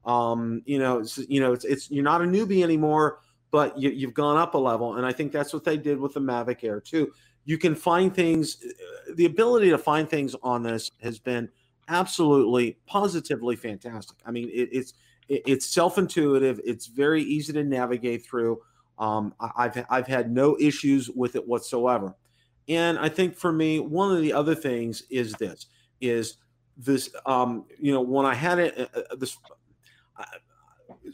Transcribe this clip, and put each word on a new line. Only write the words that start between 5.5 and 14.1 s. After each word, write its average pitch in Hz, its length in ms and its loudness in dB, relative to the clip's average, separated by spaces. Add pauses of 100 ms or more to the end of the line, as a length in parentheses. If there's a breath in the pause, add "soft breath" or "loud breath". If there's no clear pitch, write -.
what 156 100 -8
they 156 140 0
did 147 240 -2
with 139 140 -4
the 143 60 -4
Mavic 120 440 -4
Air 107 160 -4
too. 151 320 -2 (320 soft breath)
You 156 140 -2
can 160 160 2
find 180 400 2
things, 160 500 0
uh, - 520 -16
the 170 100 6
ability 214 440 4
to 147 80 4
find 156 300 0
things 139 340 -2
on 123 200 -2
this 113 280 -4 (120)
has 113 160 -8
been 120 300 -4 (400)
absolutely, 143 1000 4
positively 151 680 -2
fantastic. 110 680 -12